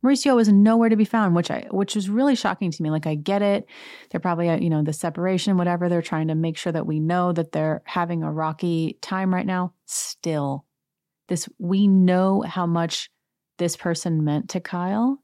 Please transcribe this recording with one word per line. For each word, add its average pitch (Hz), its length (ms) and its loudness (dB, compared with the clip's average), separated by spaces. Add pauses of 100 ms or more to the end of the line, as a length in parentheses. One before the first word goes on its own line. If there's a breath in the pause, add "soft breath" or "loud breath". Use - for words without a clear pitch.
Mauricio 269 300 4
was 226 140 4
nowhere 220 400 6
to 220 80 4
be 214 80 4
found, 196 320 2
which 170 120 0
I, - 220 -6
which 196 240 -2
was 202 160 -4
really 262 240 2
shocking 185 380 -2
to 170 100 -6
me. 156 80 -2
Like, 156 160 -2
I 156 80 -2
get 190 260 -2
it. 202 260 0 (440 loud breath)
They're 175 100 -4
probably, 170 280 0
uh, 165 80 2
you 170 120 0
know, 156 140 2
the 151 100 -2
separation, 180 640 -2
whatever. 175 320 0
They're 170 140 0
trying 160 240 -2
to 160 80 -2
make 165 220 -2
sure 170 160 -6
that 160 140 -4
we 156 120 -2
know 175 340 0
that 165 200 -4
they're 156 320 -2
having 170 400 -4
a 156 80 -6
rocky 160 680 -4
time 190 320 -4
right 185 140 -2
now. 185 280 -4 (120)
Still, 143 760 -6 (640)
this, 175 200 -6 (100)
we 196 280 0
know 190 560 4
how 175 240 -4
much 170 440 -2 (480)
this 175 180 -2
person 165 480 -2
meant 147 260 -2
to 180 100 -6
Kyle. 208 640 -2